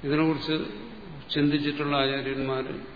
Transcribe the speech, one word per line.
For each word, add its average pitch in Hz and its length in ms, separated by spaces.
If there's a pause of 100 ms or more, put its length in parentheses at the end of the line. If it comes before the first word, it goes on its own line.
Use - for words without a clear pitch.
ഇതിനെക്കുറിച്ച് 156 560 (720)
ചിന്തിച്ചിട്ടുള്ള 147 640
ആചാര്യന്മാർ 135 680 (320)